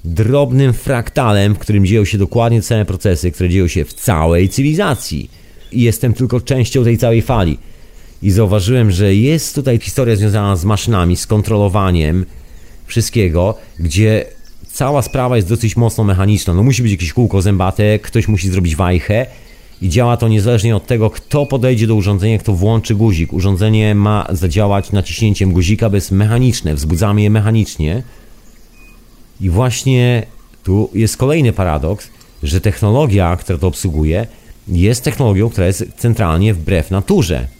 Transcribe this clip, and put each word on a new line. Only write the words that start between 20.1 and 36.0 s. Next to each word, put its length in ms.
to 120
niezależnie 480
od 100
tego, 240
kto 360
podejdzie 400
do 80
urządzenia, 440
kto 140
włączy 420
guzik. 380
Urządzenie 640
ma 380
zadziałać 600
naciśnięciem 600
guzika, 380
bo 60
jest 160
mechaniczne, 640
wzbudzamy 480
je 80
mechanicznie. 720
I 100
właśnie 760
tu 300
jest 220
kolejny 360
paradoks, 560
że 180
technologia, 760
która 220
to 80
obsługuje, 600
jest 360
technologią, 460
która 160
jest 180
centralnie 580